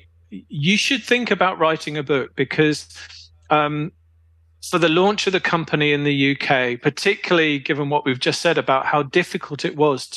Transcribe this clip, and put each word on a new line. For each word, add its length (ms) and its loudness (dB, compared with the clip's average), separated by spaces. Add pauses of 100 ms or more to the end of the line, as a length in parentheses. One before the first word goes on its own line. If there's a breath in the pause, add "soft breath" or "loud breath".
(500)
"You 280 0
should 260 -2
think 300 0
about 260 0
writing 400 0
a 60 -4
book," 320 -2
because, 500 0 (640 loud breath)
um, 400 0 (720)
for 160 -2
the 100 4
launch 380 2
of 60 -2
the 80 2
company 520 0
in 120 0
the 100 2
U 220 2
K, 400 0
particularly 840 0
given 320 -4
what 140 0
we've 160 0
just 200 -2
said 180 2
about 280 2
how 160 2
difficult 600 -4
it 100 -4
was 320 0 (100)